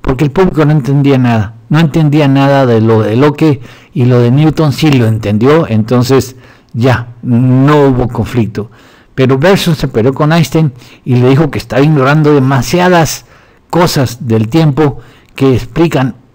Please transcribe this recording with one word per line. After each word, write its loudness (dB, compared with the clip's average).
porque -4
el -2
público 0
no 2
entendía 0
nada, 0
no 0
entendía 2
nada 2
de 2
lo 2
de -2
Locke, 0
y 0
lo 2
de 2
Newton 0
sí 0
lo 2
entendió, 0
entonces 0
ya, -2
no 2
hubo -2
conflicto. -6
Pero 0
Bergson 0
se -6
peleó -2
con -2
Einstein 0
y -2
le 2
dijo 2
que -6
estaba -4
ignorando 2
demasiadas 0
cosas -2
del 0
tiempo 0
que 2
explican -2